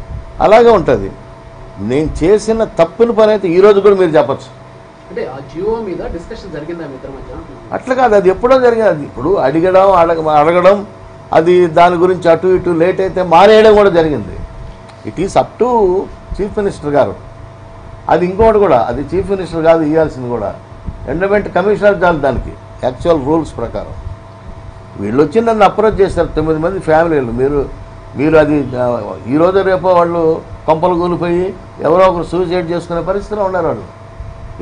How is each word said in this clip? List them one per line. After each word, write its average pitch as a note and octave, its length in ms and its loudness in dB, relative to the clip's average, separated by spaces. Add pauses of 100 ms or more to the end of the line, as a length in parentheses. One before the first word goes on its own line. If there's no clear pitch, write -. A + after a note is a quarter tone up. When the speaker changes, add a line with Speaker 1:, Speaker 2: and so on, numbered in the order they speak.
(440)
Speaker 1:
అలాగే A#3 260 6
ఉంటుంది. C#3 420 2 (680)
నేను C3 300 -2 (140)
చేసిన G#3+ 400 2
తప్పుల A3 480 0
పని G#3+ 200 4
అయితే G3 160 -2
ఈ F3 140 2
రోజు G3+ 180 6
కూడా G3+ 160 6
మీరు F#3 140 2
చెప్పచ్చు. C#3+ 540 -2 (460)
Speaker 2:
అంటే - 160 -10
ఆ D#3 140 -12 (160)
జీవో G#3 200 -4
మీద G3+ 220 -8
డిస్కషన్ F3+ 540 -12
జరిగిందా D#3 360 -10
మీ C3+ 60 -14
ఇద్దరి C3+ 180 -16
మధ్య? C3 240 -16 (380)
Speaker 1:
అట్లా B3+ 220 -4
కాదు, A#3+ 200 4
అది F#3+ 140 4
ఎప్పుడో B3 300 2
జరిగింది. A3+ 300 2
అది D3+ 140 -2
ఇప్పుడు B2+ 320 -4
అడగడం, F3+ 560 2
అడగ-, E3+ 380 2
అడగడం, F3+ 580 2 (460)
అది F3 340 4
దాని E3+ 280 4
గురించి F3 360 2
అటు E3 160 0
ఇటు F3+ 220 0
లేట్ F3 320 0
అయితే F#3 220 -4
మానేయడం G#3+ 520 6
కూడా G3+ 140 4
జరిగింది. C#3+ 480 0 (720)
It C#3 80 -10
is F#3 140 -6
up - 300 -2
to G#3 360 2 (420)
చీఫ్ G#3 160 -6
మినిస్టర్ G3 320 -6
గారు. B2 260 0 (920)
అది E3 160 2
ఇంకోటి G#3+ 340 2
కూడా, D#3+ 200 4
అది A#2+ 220 -4
చీఫ్ F3+ 300 -4
మినిస్టర్ E3 320 -4
కాదు E3 180 4
ఇవ్వాల్సింది D3 480 -2
కూడా, G#2 260 -6 (520)
ఎండోమెంట్ G3 480 -2
కమిషనర్ F#3+ 480 0
చాలు F3 140 2
దానికి, C3+ 360 -4 (300)
యాక్చువల్ C3 420 -2
రూల్స్ D#3 320 -2
ప్రకారం. G#2 360 -8 (1080)
వీళ్ళు A2 240 0
వచ్చి D#3 180 0
నన్ను A3 240 2
అప్రోచ్ G3+ 360 2
చేశారు, F3 260 0
తొమ్మిది D#3 320 -2
మంది F3+ 200 -4
ఫ్యామిలీలు. D#3 520 0
మీరు, C3+ 380 -2 (460)
మీరు D#3 220 2
అది, D3 380 2
ఆ, A#2 400 -4 (120)
ఈ C3+ 100 0
రోజు F#3 220 2
రేపో F#3 300 0
వాళ్ళు E3+ 640 0 (120)
కొంపలు D#3+ 300 0
కూలిపోయి F3 580 -2 (280)
ఎవరో F#3 260 4
ఒకరు F3 160 -2
సూసైడ్ E3+ 480 -4
చేసుకునే E3+ 300 -6
పరిస్థితిలో G3+ 420 -4
ఉన్నారు F#3 240 -2
వాళ్ళు. A2 160 -6 (800)